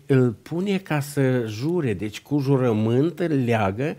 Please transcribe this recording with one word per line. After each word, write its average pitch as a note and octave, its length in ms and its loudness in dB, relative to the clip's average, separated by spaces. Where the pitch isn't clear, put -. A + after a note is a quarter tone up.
îl B2+ 260 4
pune F#3 460 -4
ca D#3 220 -2
să C3 460 0
jure, B2+ 480 -2
deci G2+ 280 -8
cu D3 180 -2
jurământ B2+ 800 2
îl D#3 240 0
leagă A2+ 560 0